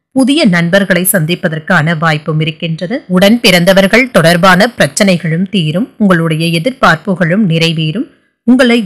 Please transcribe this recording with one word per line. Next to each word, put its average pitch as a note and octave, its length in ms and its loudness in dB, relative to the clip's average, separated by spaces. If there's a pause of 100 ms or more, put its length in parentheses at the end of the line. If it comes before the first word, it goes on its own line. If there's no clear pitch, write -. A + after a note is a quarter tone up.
(160)
புதிய C#4 380 2
நண்பர்களை F3 580 0
சந்திப்பதற்கான E3 840 -2
வாய்ப்பும் D#3 460 -2
இருக்கின்றது. E3 540 -6 (180)
உடன் G3+ 280 4
பிறந்தவர்கள் F#3+ 720 2
தொடர்பான F3 520 2 (100)
பிரச்சனைகளும் F3 760 -2
தீரும். E3+ 340 -2 (100)
உங்களுடைய E3 500 0 (120)
எதிர்பார்ப்புகளும் F#3+ 920 0
நிறைவேறும். E3 560 -2 (420)
உங்களை A#3+ 360 2